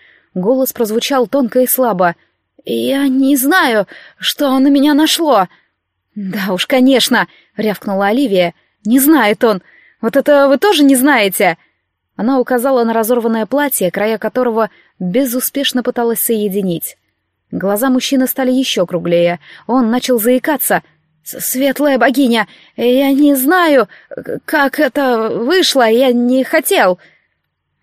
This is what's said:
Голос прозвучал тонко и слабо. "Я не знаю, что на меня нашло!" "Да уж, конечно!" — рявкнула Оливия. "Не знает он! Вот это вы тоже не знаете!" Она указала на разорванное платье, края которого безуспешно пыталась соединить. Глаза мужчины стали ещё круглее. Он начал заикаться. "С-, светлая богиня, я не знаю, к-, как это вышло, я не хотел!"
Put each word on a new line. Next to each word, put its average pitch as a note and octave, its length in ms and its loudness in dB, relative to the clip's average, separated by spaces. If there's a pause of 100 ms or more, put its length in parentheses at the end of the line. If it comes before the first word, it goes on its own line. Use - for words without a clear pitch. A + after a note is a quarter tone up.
(340)
Голос B3+ 400 -2
прозвучал A#3+ 520 -2
тонко B3+ 360 0
и B3 60 0
слабо. G3 480 0 (500)
"Я B3+ 420 -2
не C4+ 300 2
знаю, C4 500 0 (300)
что C4 420 -2
на C4+ 80 2
меня C#4+ 260 4
нашло!" C#4+ 540 2 (680)
"Да G3 360 -6
уж, F#3 140 -4
конечно!" — B3+ 640 2 (260)
рявкнула G3+ 520 -2
Оливия. G3+ 480 0 (280)
"Не A#3+ 160 2
знает C4 460 4
он! G#3 160 0 (400)
Вот F3+ 160 -2
это C#4 320 4
вы C#4 80 4
тоже F4+ 260 2
не C4+ 140 4
знаете!" G#3+ 600 0 (600)
Она B3+ 240 0
указала B3 420 0
на A3+ 80 0
разорванное A3+ 540 -2
платье, C4 440 -2
края G#3+ 280 -2
которого A3 520 -2 (300)
безуспешно B3 840 -4
пыталась A#3 360 -2
соединить. G3+ 800 -4 (540)
Глаза G3+ 380 -2
мужчины B3+ 380 0
стали B3+ 240 -2
ещё B3+ 340 -2
круглее. E3+ 540 0 (260)
Он A#3 240 0
начал B3 300 0
заикаться. B3 640 0 (400)
"С-, - 160 -16
светлая C4+ 580 -2
богиня, A#3 500 0 (280)
я B3+ 360 0
не C#4+ 240 4
знаю, C#4+ 520 2 (220)
к-, - 360 -10
как C#4+ 340 -2
это B3+ 500 0
вышло, B3+ 580 0
я B3 240 2
не B3 320 0
хотел!" C#4 560 0 (840)